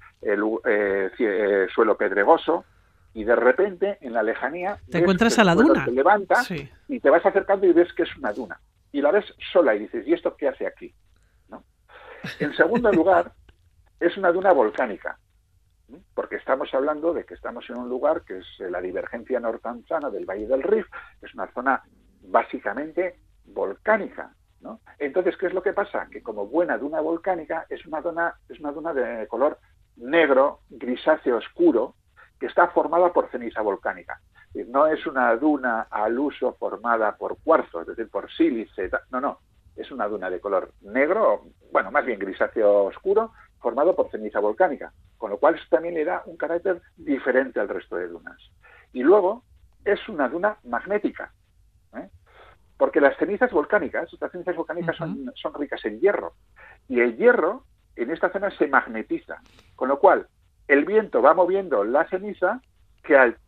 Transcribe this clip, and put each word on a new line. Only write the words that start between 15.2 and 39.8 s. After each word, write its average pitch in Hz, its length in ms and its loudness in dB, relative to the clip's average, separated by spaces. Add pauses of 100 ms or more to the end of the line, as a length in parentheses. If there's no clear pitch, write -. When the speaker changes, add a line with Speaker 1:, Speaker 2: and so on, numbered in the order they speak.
Speaker 1:
¿Mm? - 80 -20 (180)
Porque - 220 -8
estamos 139 380 -4
hablando 147 400 -2
de 147 100 -6
que - 100 -16
estamos 117 360 -12
en 120 80 -8
un 123 100 -10
lugar 147 340 -2
que 95 160 -14
es, 92 80 -16 (140)
eh, 92 100 -8
la 90 100 -6
divergencia 120 600 -6
nortanzana 117 720 -6
del 101 160 -8
Valle 101 200 -8
del 135 160 0
Rif, 208 240 0 (360)
es - 120 -20
una 101 180 -8
zona 127 300 -2 (400)
básicamente 151 960 -4 (260)
volcánica, - 880 -4 (280)
¿no? 226 200 -16 (180)
Entonces, 165 380 -2
¿qué 185 100 -6
es 175 80 -4
lo 185 80 -4
que 190 100 -2
pasa? 202 380 -4
Que - 120 -18
como 104 240 -8
buena 147 300 -2
duna 151 240 -6
volcánica, 165 680 -6
es - 180 -12
una 156 140 -8
duna, 170 340 -4 (140)
es - 120 -18
una 147 120 -8
duna 160 200 -8
de 117 360 -4
color - 300 0 (380)
negro, 139 720 2
grisáceo 123 720 0
oscuro, 131 560 2 (440)
que 135 80 -6
está 175 220 4
formada 170 440 2
por - 180 0
ceniza 117 320 -8
volcánica. 98 580 -6 (280)
Es - 60 -20
decir, 101 180 -10
no 139 140 4
es 156 200 -2
una 127 300 0
duna 127 540 0
al 110 280 -2
uso 131 400 -4
formada 107 580 -2
por 95 260 -8
cuarzo, - 400 0
es 82 40 -12
decir, 107 240 -10
por - 200 -8
sílice, 113 580 -2
ta-, 123 220 -6
no, 127 100 -6
no, 131 180 -6 (380)
es - 140 -14